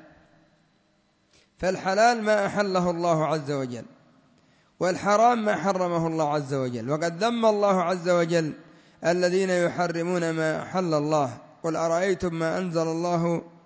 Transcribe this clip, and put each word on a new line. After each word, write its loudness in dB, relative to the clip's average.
فالحلال 2
ما 2
أحله 0
الله 0
عز -2
وجل، -6
والحرام 2
ما 0
حرمه 0
الله 0
عز -4
وجل. -4
وقد -2
ذم 2
الله 4
عز -2
وجل 2
الذين 2
يحرمون 0
ما -2
أحل -2
الله. 0
"قل -4
أرأيتم 0
ما -2
أنزل -2
الله -2